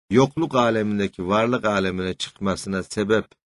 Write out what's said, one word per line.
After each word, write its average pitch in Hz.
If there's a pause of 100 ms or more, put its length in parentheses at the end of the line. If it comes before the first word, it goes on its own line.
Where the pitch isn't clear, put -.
(100)
yokluk 135
alemindeki 107
varlık 110
alemine 92
çıkmasına 95
sebep 104 (320)